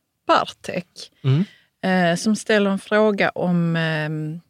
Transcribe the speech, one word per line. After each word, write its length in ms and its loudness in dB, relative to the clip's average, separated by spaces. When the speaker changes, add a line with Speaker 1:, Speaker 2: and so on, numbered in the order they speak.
Speaker 1:
Bartek. 580 -2
Speaker 2:
Mm. 200 2
Speaker 1:
Eh, 300 2
som 200 0
ställer 340 0
en 100 -2
fråga 500 2
om, 460 0
ehm, 640 -4